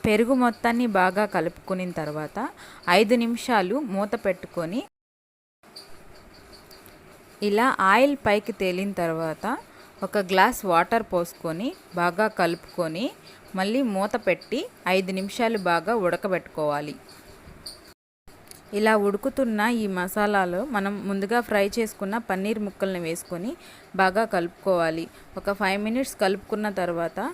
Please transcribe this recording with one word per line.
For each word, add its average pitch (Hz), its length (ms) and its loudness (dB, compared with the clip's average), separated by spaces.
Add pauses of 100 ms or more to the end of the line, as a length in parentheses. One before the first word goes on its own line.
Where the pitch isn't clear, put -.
పెరుగు 226 360 4
మొత్తాన్ని 240 440 0 (140)
బాగా 185 240 2 (100)
కలుపుకున్న 180 640 -4
తర్వాత 151 400 -6 (640)
ఐదు 220 240 6
నిమిషాలు 226 520 0 (180)
మూత 202 200 -2 (100)
పెట్టుకొని 185 560 -4 (2750)
ఇలా 214 200 4 (220)
ఆయిల్ 262 260 6 (100)
పైకి 208 360 2
తేలిన 190 300 -2 (100)
తర్వాత 160 440 -4 (600)
ఒక 202 240 0
గ్లాస్ 190 300 4 (100)
వాటర్ 180 400 4
పోసుకొని 170 560 -4 (320)
బాగా 175 280 2 (120)
కలుపుకొని 170 680 -2 (540)
మళ్ళీ 220 220 0 (140)
మూత 190 180 0 (140)
పెట్టి 208 340 0 (360)
ఐదు 190 220 -2
నిమిషాలు 220 400 0 (100)
బాగా 170 260 2 (100)
ఉడకబెట్టుకోవాలి. 156 920 -2 (1800)
ఇలా 214 160 6 (120)
ఉడుకుతున్న 220 540 0 (220)
ఈ - 20 0 (140)
మసాలాలో 190 640 0 (140)
మనం 202 180 -2 (160)
ముందుగా 202 300 0 (100)
ఫ్రై 202 140 4 (120)
చేసుకున్న 208 400 -4 (140)
పన్నీర్ 208 360 -2
ముక్కల్ని 185 400 -4
వేసుకొని 175 460 -6 (480)
బాగా 190 240 4 (100)
కలుపుకోవాలి. 170 680 0 (360)
ఒక 202 200 -2
ఫైవ్ 196 260 0
మినిట్స్ 254 380 -4
కలుపుకున్న 202 440 -2 (120)
తర్వాత 170 380 -2 (140)